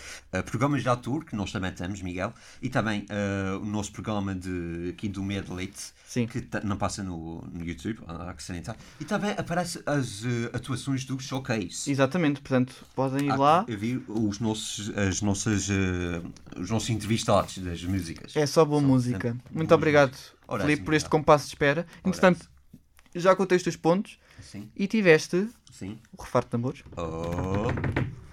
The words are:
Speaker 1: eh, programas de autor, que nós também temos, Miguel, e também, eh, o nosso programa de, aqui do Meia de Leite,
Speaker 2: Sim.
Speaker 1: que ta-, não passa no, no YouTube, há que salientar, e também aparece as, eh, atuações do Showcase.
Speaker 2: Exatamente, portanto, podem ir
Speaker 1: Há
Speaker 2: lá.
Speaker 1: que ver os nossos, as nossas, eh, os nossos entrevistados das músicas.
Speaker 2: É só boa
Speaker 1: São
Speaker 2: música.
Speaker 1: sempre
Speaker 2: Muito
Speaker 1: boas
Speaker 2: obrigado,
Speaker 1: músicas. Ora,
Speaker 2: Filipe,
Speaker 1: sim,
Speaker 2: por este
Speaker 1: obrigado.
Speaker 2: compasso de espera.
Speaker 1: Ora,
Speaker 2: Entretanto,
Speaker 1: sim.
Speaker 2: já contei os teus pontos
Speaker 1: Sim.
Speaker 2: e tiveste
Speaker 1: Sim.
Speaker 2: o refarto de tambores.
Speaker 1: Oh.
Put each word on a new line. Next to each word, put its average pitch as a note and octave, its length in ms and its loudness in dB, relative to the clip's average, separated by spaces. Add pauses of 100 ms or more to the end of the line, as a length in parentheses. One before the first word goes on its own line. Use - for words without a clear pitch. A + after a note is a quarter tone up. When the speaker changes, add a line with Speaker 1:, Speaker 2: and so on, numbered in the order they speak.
(320)
Speaker 1:
eh, F#2 100 0
programas C3+ 400 0
de B2+ 60 0
autor, B2 360 -2
que - 120 -8
nós F#2+ 160 -4
também F#2+ 180 -2
temos, F#2 320 -8
Miguel, F#2 320 -4 (260)
e C3 80 -4
também, A2 400 -2
eh, G2 520 -2
o - 40 -8
nosso G#2 280 -4
programa G2+ 420 -4
de, F2 580 -6
aqui G#2 160 -6
do G2 140 -6
Meia G2 200 -4
de G2+ 100 -10
Leite, F#2+ 400 -10 (160)
Speaker 2:
Sim. A#2+ 180 -2
Speaker 1:
que A#2 140 -6
ta-, - 240 -6
não G2+ 120 -2
passa G2+ 280 -4
no, E2 360 -8 (120)
no E2+ 120 -8
YouTube, E2+ 440 -6
há E2+ 260 -10
que - 80 -16
salientar, F2+ 340 -10 (220)
e D3+ 60 -10
também G#3 340 -2
aparece F3 480 -4
as, A#2 380 -2
eh, A#2+ 280 -2
atuações C3 520 -4
do C3 160 -6
Showcase. C3 680 -4
Speaker 2:
Exatamente, C#3+ 520 2
portanto, B2+ 340 0 (220)
podem C3+ 320 0
ir - 20 2
Speaker 1:
Há A#2 60 4
Speaker 2:
lá. D3 280 6
Speaker 1:
que A#2 120 -4
ver A#2 320 -2
os G#2+ 320 0
nossos, G#2+ 580 -2
as F#2+ 240 2
nossas, G2+ 480 2
eh, F2+ 500 0 (380)
os F#2 100 -4
nossos A2 220 0
entrevistados G#2 680 2
das F2 260 -6
músicas. F2 500 -4
Speaker 2:
É D3+ 100 2
só D#3+ 200 6
boa D3 160 2
Speaker 1:
São C#3 80 4
Speaker 2:
música. B2 400 2
Speaker 1:
sempre B2 140 -6 (100)
Speaker 2:
Muito D#3+ 160 -2
Speaker 1:
boas E3 100 8
Speaker 2:
obrigado, D3 320 6
Speaker 1:
músicas. - 240 -20 (140)
Ora, G#2 160 -2
Speaker 2:
Filipe, D3+ 160 2
Speaker 1:
sim, F#2+ 40 -10
Speaker 2:
por D#3 100 0
este D3+ 120 2
Speaker 1:
obrigado. D#3 140 4
Speaker 2:
compasso D3 240 6
de - 60 -10
espera. D3 360 0 (160)
Speaker 1:
Ora, F#3+ 60 0
Speaker 2:
Entretanto, F#3 320 6
Speaker 1:
sim. - 80 -20 (720)
Speaker 2:
já F#3 160 8
contei F#3 200 4
os F3+ 60 4
teus E3 140 -2
pontos F3+ 420 2 (240)
Speaker 1:
Sim. - 340 -16
Speaker 2:
e G3 100 -2
tiveste F#3 600 4 (240)
Speaker 1:
Sim. - 260 -10 (180)
Speaker 2:
o - 60 -16
refarto - 260 0
de - 20 -12
tambores. A#2+ 340 -4 (140)
Speaker 1:
Oh. F2 640 -2 (680)